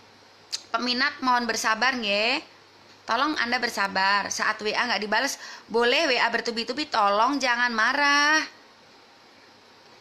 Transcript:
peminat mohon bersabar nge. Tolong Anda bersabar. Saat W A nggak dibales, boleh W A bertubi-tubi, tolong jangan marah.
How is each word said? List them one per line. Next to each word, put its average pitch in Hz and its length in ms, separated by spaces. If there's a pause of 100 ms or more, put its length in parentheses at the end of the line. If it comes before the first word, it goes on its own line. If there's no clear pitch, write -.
(760)
peminat 247 480
mohon 247 240
bersabar 226 480
nge. 220 480 (640)
Tolong 269 320
Anda 240 240
bersabar. 196 720
Saat 214 320
W 214 80
A - 160
nggak 202 120
dibales, 220 360 (320)
boleh 254 400
W 240 80
A - 80
bertubi-tubi, 226 640
tolong 220 480
jangan 247 320
marah. 285 720 (1600)